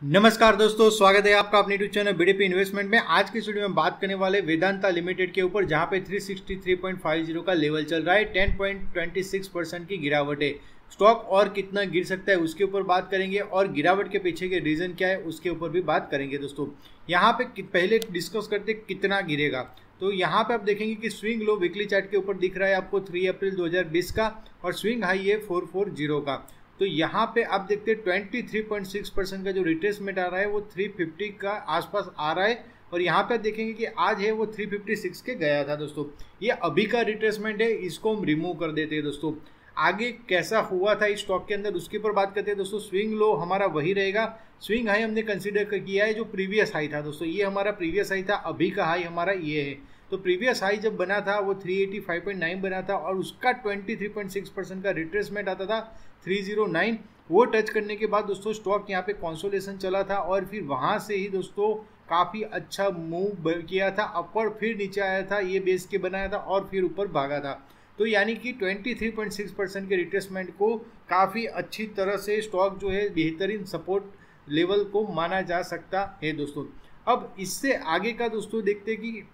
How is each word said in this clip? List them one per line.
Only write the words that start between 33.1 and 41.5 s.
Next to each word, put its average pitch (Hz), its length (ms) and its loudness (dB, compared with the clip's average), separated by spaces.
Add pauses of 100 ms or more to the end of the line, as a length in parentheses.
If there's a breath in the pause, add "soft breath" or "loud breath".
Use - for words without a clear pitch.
पे 202 100 0
आप 233 60 0
देखेंगे 220 340 -4
कि 220 120 -4
आज 190 360 0
है 214 100 2
वो 220 160 0
थ्री 208 180 -6
फिफ्टी 202 300 -4
सिक्स 185 260 -8
के 247 140 -8
गया 147 280 2
था 147 120 -2
दोस्तों। 147 300 -6 (380 loud breath)
ये 226 80 0
अभी 175 340 2
का 233 160 2
retracement 208 600 0
है, 226 80 2
इसको 196 460 -2
हम 202 100 -4
remove 160 300 0
कर 160 160 -4
देते 156 240 -2
हैं 151 80 -2
दोस्तों। 147 300 -4 (460 loud breath)
आगे 190 320 2 (180)
कैसा 185 320 2
हुआ 196 340 2
था 208 100 2
इस 202 140 0
स्टॉक 185 280 -2
के 208 60 -2